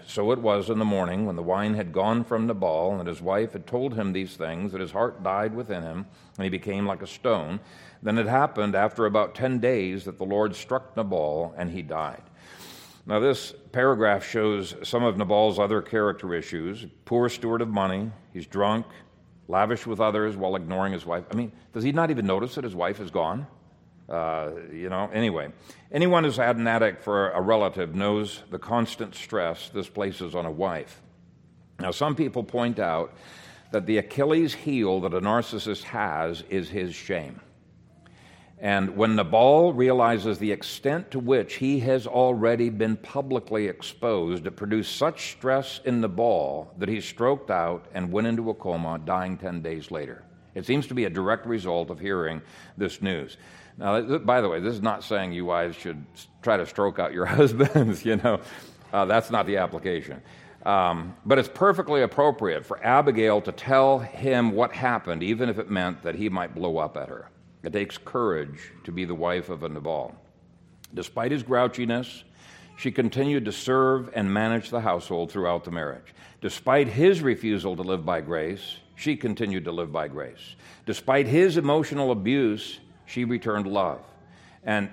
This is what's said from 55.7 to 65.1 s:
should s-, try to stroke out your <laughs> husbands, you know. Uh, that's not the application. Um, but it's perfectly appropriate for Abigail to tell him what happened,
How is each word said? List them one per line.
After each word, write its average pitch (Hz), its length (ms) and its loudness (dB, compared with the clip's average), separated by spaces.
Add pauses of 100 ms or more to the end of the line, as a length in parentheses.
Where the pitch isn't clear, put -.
should 76 280 -10 (120)
s-, - 120 -20 (140)
try 113 140 2
to 87 100 0
stroke 101 320 -2
out 82 140 -2
your 87 140 -2
<laughs> 101 140 0
husbands, 123 680 6
you 110 100 2
know. 107 240 2 (540)
Uh, 101 100 4
that's 110 260 2
not 104 180 2
the 98 100 0
application. 82 640 -4 (440)
Um, 90 480 2 (120)
but 131 140 4
it's 120 140 0
perfectly 160 500 2
appropriate 117 600 2
for - 180 -8
Abigail 113 580 4
to 95 100 -6
tell 135 480 4
him 120 540 0
what 120 180 2
happened, 113 520 -2